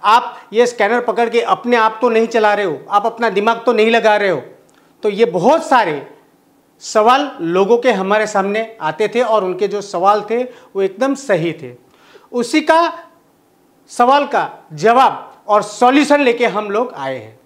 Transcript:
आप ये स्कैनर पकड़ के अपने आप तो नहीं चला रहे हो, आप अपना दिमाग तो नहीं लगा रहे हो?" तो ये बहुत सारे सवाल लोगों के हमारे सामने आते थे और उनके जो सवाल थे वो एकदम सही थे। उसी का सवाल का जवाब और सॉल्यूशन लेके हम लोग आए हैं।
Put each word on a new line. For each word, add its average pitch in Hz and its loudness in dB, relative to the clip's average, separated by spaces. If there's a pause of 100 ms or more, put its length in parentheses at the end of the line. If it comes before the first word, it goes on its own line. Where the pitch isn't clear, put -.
आप 233 2 (120)
ये 233 2
स्कैनर 240 0
पकड़ 233 -2
के 226 0
अपने 240 -2
आप 220 0
तो 247 2
नहीं 226 2
चला 214 2
रहे 202 -2
हो, 147 -6 (100)
आप 202 0
अपना 233 -2
दिमाग 214 -2
तो 247 2
नहीं 220 2
लगा 220 2
रहे 202 0
हो?" 151 -2 (600)
तो 214 -2
ये 208 0
बहुत 220 0
सारे 170 0 (760)
सवाल 247 0
लोगों 190 2
के 240 2
हमारे 202 0
सामने 208 -4
आते 160 -2
थे 214 -2
और 220 0
उनके 185 -4
जो 196 -6
सवाल 196 0
थे 233 -2
वो - -10
एकदम 208 -2
सही 170 -2
थे। 127 -14 (580)
उसी 240 0
का 320 2 (920)
सवाल 269 2
का 202 -4
जवाब 220 0
और 208 2
सॉल्यूशन 277 2
लेके 240 0
हम 208 -4
लोग 226 -4
आए 135 -8
हैं। 110 -20